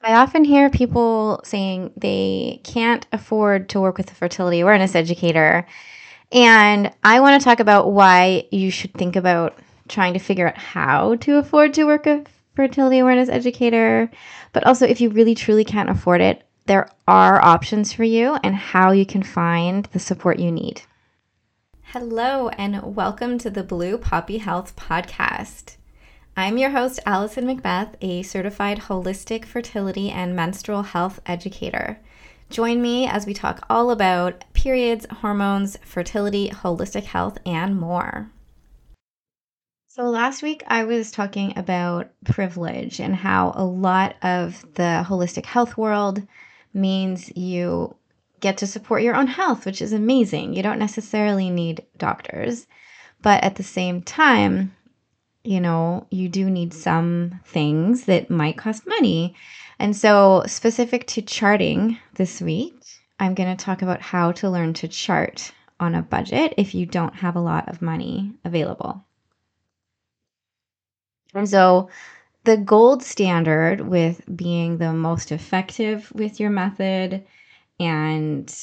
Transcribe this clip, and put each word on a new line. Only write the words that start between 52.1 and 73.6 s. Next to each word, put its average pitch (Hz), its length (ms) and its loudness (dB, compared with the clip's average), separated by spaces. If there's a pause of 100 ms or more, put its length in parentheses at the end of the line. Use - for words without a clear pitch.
but 208 220 4
at 190 120 -2
the 190 80 -10
same 180 380 -6
time, 202 760 0 (680)
you 190 180 -2
know, 170 480 -2
you 185 180 -6
do 190 220 -4
need 175 240 -4
some 170 720 -2
things 160 600 -2
that - 240 0
might 160 280 -2
cost 220 280 -10
money. 185 500 -2 (440)
And 208 160 -2
so 202 520 6
specific 240 600 -4
to - 140 -8
charting 202 760 -2 (180)
this 180 260 -6
week, 175 320 -6 (460)
I'm 185 160 -2
gonna 185 200 -4
talk 185 260 -8
about 185 200 -4
how 175 320 -2
to 196 160 -4
learn 170 260 -2
to 160 120 -10
chart - 640 -4 (280)
on 170 160 -2
a 170 60 -2
budget 262 560 -4
if 196 180 -2
you 180 100 -4
don't 170 300 -6
have 175 200 -6
a 175 60 -4
lot 165 280 -4
of 170 120 -14
money 185 520 -8 (100)
available. 175 640 -8 (2250)
And 202 160 -4
so 185 400 6 (540)
the 220 140 4
gold 226 460 4
standard 165 800 0